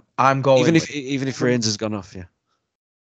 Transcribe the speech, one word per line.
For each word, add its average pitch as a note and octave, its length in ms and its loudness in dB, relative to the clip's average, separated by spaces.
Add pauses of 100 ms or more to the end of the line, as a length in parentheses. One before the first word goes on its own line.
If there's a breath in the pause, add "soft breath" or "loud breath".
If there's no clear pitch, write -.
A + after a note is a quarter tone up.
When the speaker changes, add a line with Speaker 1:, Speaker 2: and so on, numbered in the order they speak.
(180)
Speaker 1:
I'm C3+ 240 2
going C3 200 4
Speaker 2:
Even E3 140 4
if, D#3 120 0
Speaker 1:
with - 80 -18
Speaker 2:
even C3+ 320 -6
if B2 120 -6
Reigns B2 260 0
has G#2+ 120 -4
gone G#2+ 160 -6
off, G2 220 -12
yeah. F#2 100 -16 (800)